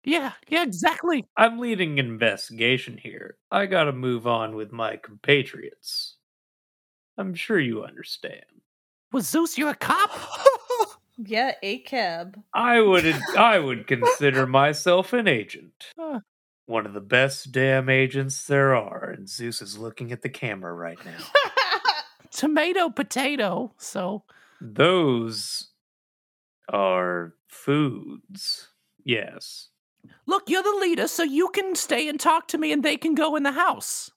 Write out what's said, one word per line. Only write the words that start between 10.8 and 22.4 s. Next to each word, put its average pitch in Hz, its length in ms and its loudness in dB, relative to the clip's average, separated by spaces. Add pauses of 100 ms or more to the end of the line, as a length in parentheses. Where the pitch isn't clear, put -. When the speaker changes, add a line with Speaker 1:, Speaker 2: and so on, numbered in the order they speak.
Speaker 3:
Yeah, 214 300 -2 (100)
a 208 180 -6
cab. 190 600 -6 (120)
Speaker 2:
I 233 260 6
would, 185 240 8
Speaker 3:
<laughs> 151 340 2
Speaker 2:
I 220 200 8
would 127 280 -2
consider 135 600 4
myself 151 680 4
an 233 160 2
agent. - 600 -4 (100)
Speaker 1:
Huh. 302 220 -6 (440)
Speaker 2:
One 110 220 -2
of 101 80 -10
the 104 80 -8
best 127 500 0
damn 131 380 2
agents 135 560 0
there 139 280 4
are, 104 360 -2
and 98 180 -14
Zeus 117 320 -8
is 101 160 -14
looking 113 360 -10
at 117 100 -12
the 135 80 -6
camera 95 420 -8
right 85 320 -10
now. - 140 -16 (560)
Speaker 3:
<laughs> - 560 -8
Speaker 1:
Tomato, 320 580 0